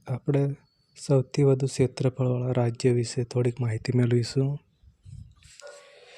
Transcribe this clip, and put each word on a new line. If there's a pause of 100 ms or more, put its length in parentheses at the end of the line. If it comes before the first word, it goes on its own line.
આપણે (540)
સૌથી
વધુ
ક્ષેત્રફળવાળા
રાજ્ય
વિશે
થોડીક
માહિતી
મેળવીશું. (1700)